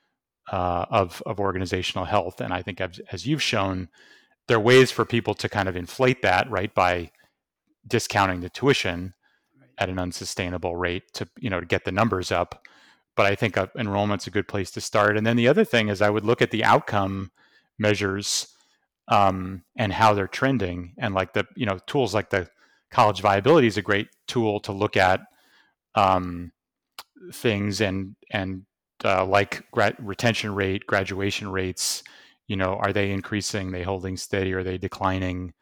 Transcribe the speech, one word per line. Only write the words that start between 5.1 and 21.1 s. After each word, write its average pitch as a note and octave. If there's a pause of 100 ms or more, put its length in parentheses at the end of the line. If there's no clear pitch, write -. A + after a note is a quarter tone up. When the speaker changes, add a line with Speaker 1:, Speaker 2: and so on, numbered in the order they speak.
Speaker 1:
to -
kind G2
of F2+
inflate B2+
that, F#2+
right, G2+
by F2+ (760)
discounting G2
the F2+
tuition F#2+ (440)
Speaker 2:
Right. - (100)
Speaker 1:
at F#2+
an F#2
unsustainable F2+
rate F2
to, - (100)
you A2
know, F2+
to F2
get -
the F#2+
numbers F#2+
up. - (500)
But G2+
I G2+
think, G#2+
uh, F#2+ (100)
enrollment's G#2
a -
good G2+
place G2
to A2
start. G#2
And G#2+
then A#2
the A#2+
other G3
thing A2
is G2
I G#2
would G#2
look A#2
at A#2+
the A2
outcome G2 (460)
measures, G2+ (540)
um, F#2+ (120)
and G#2
how A2
they're G2
trending. F2+
And, G#2